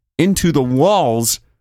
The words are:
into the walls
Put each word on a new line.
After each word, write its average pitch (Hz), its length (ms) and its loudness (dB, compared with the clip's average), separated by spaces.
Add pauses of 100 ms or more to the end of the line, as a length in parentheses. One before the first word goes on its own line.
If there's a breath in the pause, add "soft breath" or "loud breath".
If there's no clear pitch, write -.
(160)
into 175 360 0
the 143 100 2
walls 127 800 0 (200)